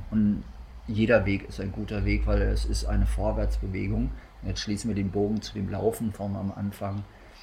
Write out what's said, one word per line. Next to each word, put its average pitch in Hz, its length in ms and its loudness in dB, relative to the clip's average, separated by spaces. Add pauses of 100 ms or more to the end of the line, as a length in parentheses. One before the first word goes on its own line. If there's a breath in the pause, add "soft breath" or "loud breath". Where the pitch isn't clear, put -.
(120)
Und 104 320 4 (420)
jeder 110 400 6
Weg 98 240 0
ist - 100 -10
ein 98 120 -4
guter 101 340 -4
Weg, 101 220 2
weil 101 160 4
es 101 220 2
ist - 200 -2
eine 101 220 4
Vorwärtsbewegung. 104 1040 0 (320 loud breath)
Jetzt 95 160 -4
schließen 104 280 -4
wir 104 80 0
den 98 140 0
Bogen 101 320 0
zu - 120 -12
dem 98 160 -4
Laufen 101 440 0
vom 98 220 -4
am 98 200 -2
Anfang. 101 480 -4 (400 loud breath)